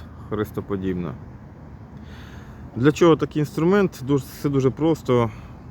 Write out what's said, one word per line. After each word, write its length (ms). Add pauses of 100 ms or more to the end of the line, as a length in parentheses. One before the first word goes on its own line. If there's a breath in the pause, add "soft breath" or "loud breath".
(300)
хрестоподібна. 840 (1600 loud breath)
Для 160
чого 240
такий 240
інструмент? 640
Дуже, 220
все 240
дуже 200
просто. 600 (420 loud breath)